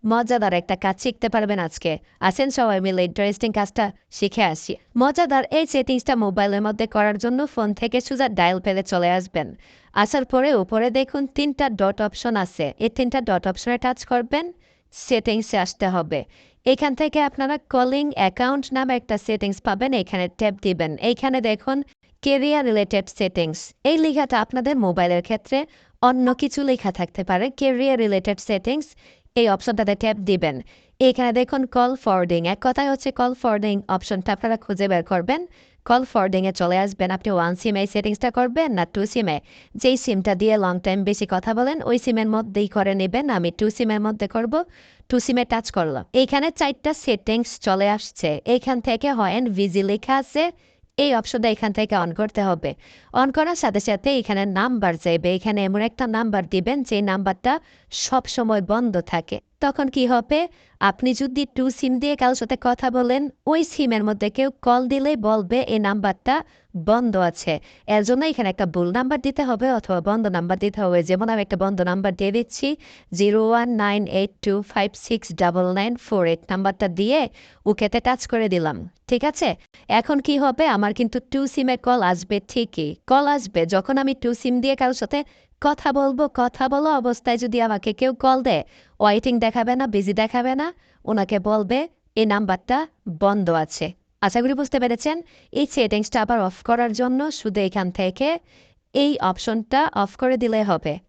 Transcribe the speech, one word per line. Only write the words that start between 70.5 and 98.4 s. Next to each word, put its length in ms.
দিতে 220
হবে। 220
যেমন 260
আমি 120
একটা 160
বন্ধ 240
নাম্বার 340
দিয়ে 160
দিচ্ছি, 440
জিরো 340
ওয়ান 220
নাইন 380
এইট 240
টু 200
ফাইভ 320
সিক্স 400
ডাবল 400
নাইন 220
ফোর 320
এইট 120
নাম্বারটা 380
দিয়ে 420
ওকেতে 340
টাচ 280
করে 220
দিলাম। 400
ঠিক 160
আছে? 320
এখন 320
কি 180
হবে? 300
আমার 260
কিন্তু 260
টু 160
সিমে 300
কল 240
আসবে 460
ঠিকই। 480
কল 200
আসবে 380
যখন 320
আমি 160
টু 200
সিম 280
দিয়ে 140
কারোর 180
সাথে 300
কথা 320
বলবো, 400
কথা 360
বলা 280
অবস্থায় 400
যদি 240
আমাকে 320
কেউ 200
কল 280
দেয়, 220
ওয়েটিং 400
দেখাবে 360
না, 120
বিজি 260
দেখাবে 420
না, 180
ওনাকে 340
বলবে, 480
"এই 100
নাম্বারটা 640
বন্ধ 300
আছে।" 440
আশা 200
করি 120
বুঝতে 260
পেরেছেন। 420
এই 200
সেটিংসটা 500
আবার 180
অফ 240
করার 300
জন্য 380
শুধু 300
এখান 300
থেকে 480